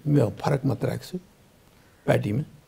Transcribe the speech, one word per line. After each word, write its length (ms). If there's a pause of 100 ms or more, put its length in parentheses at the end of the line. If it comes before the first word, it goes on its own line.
म 220
फरक 360
मत 200
राख्छु 320 (880)
पार्टीमा 360 (240)